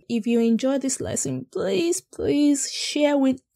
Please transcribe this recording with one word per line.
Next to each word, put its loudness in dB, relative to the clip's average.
If -2
you 2
enjoy 2
this -4
lesson, -4
please, 0
please 0
share 0
with 2